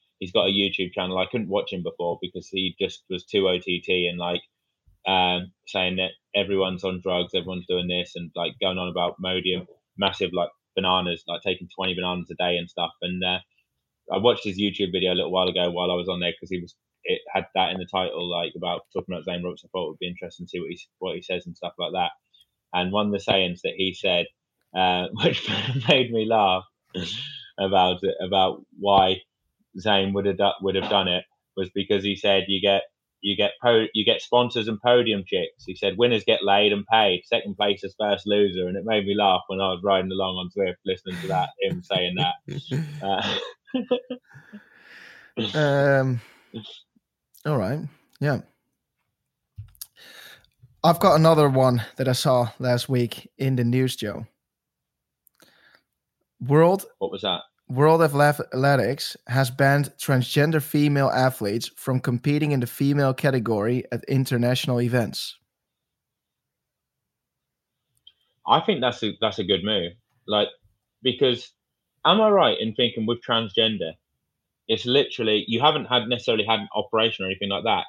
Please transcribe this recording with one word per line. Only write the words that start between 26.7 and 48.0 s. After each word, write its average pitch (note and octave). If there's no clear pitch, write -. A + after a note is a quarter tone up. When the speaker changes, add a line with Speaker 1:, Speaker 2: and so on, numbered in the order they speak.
Speaker 1:
about F#2
it, F#2+
about F#2+
why F#2+
Zane G2
would G2
have G2
do-, G2+
would F#2+
have F#2+
done G2
it, F2+
was F#2+
because G2
he G2+
said, G2
"You G2
get, G2
you G2+
get G#2
po-, A2+
you G#2+
get A2+
sponsors A#2+
and A2
podium A2+
chicks." -
He F2+
said, G2
"Winners A#2
get A2
laid G2+
and G2+
paid. G#2
Second G2+
place G2+
is F#2+
first G2+
loser." G2
And F#2
it G2
made G#2
me G2+
laugh F#2+
when F#2+
I F#2+
was F2+
riding F#2+
along F#2
on F2+
Zwift F#2
listening F#2
to F2+
that, F#2
him F2+
saying F2+
that. F2+
Speaker 2:
<laughs> D3
Speaker 1:
Uh, G2
<laughs> B3+
Speaker 2:
Um... C#3
All D3+
right. C#3